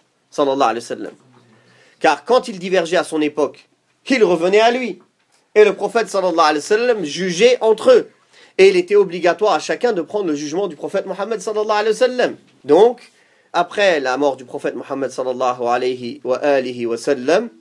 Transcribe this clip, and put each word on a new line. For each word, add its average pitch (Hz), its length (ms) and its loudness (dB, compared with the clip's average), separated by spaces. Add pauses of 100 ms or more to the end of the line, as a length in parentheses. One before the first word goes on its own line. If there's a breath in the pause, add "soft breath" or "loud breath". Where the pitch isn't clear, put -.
(300)
sallallahu 139 400 0
alayhi 117 140 -8
wa - 40 -18
sallam. 107 260 -10 (840 soft breath)
Car 156 240 0
quand 247 220 2
il 196 120 -10
divergeait 175 380 0
à 156 80 0
son 156 160 -4
époque, 147 480 -4 (400)
il 240 140 2
revenait 180 380 2
à 226 100 6
lui. 240 300 -6 (540)
Et 214 100 8
le 196 100 2
prophète 196 340 -4
sallallahu 180 300 -2
alayhi 156 180 4
wa 147 40 -2
sallam 214 440 0
jugeait 180 560 0
entre 220 300 2
eux. 214 200 4 (480 soft breath)
Et 190 100 8
il 185 80 4
était 180 200 0
obligatoire 175 580 2
à 156 40 0
chacun 175 340 -2
de 170 100 -4
prendre 202 240 -6
le 151 80 -2
jugement 151 340 -6
du 151 80 -12
prophète 185 300 -6
Mohammed 208 340 -8
sallallahu 214 380 -2
alayhi 220 140 0
wa 214 60 -2
sallam. 247 380 0 (280)
Donc, 208 460 4 (420 soft breath)
après 175 460 0
la 131 180 -2
mort 139 200 0
du 127 80 -20
prophète 143 320 -8
Mohammed 135 340 -6
sallallahu 127 560 -4
alayhi 123 560 -4
wa 123 140 -2
alihi 123 500 -2
wa 113 100 -4
sallam, 147 520 -2 (120)